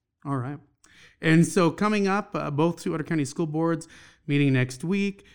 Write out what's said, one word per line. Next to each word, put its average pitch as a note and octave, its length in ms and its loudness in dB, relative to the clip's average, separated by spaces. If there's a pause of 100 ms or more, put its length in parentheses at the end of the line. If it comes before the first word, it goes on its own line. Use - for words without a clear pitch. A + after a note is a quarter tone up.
(260)
All C#3 120 -4
right. C3+ 200 -8 (640)
And D#3+ 240 6
so E3+ 260 2
coming G3+ 360 0
up, G3+ 260 -2
uh, D3 160 -4
both E3 320 0
Sweetwater D#3+ 220 -4
County D3+ 220 -2
School E3+ 220 -4
Boards D#3+ 400 -2 (400)
meeting C#3+ 260 2
next B2+ 300 0
week. G3 520 -2